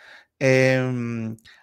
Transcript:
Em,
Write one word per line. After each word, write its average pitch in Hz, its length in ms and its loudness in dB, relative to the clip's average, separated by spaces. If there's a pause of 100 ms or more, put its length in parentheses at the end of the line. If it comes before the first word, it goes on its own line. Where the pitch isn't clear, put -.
(380)
Em, 127 960 0 (260)